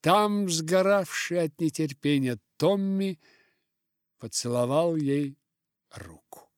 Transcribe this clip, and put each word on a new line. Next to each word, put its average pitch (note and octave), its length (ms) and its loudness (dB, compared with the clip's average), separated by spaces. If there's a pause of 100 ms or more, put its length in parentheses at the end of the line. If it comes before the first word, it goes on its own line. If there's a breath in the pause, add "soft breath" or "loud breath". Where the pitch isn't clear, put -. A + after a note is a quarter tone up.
Там, G3+ 480 2
сгоравший F3+ 920 0
от D#3 160 -4
нетерпения C#3+ 800 0 (180)
Томми, G3 600 0 (1000 soft breath)
поцеловал B2 760 0
ей C#3+ 420 -2 (540)
руку. - 680 -20